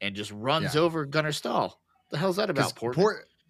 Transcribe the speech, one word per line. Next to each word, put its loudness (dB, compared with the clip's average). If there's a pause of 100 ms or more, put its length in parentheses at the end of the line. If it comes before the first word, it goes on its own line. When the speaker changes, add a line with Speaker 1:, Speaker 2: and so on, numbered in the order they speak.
Speaker 1:
and -6
just -8
runs -2
Speaker 2:
Yeah. 4
Speaker 1:
over 2
Gunnar 0
Stahl. -2 (300)
The -4
hell's 0
that 0
about, 2
Speaker 2:
'Cause 0
Speaker 1:
Portman? 0
Speaker 2:
Port-, 0 (220)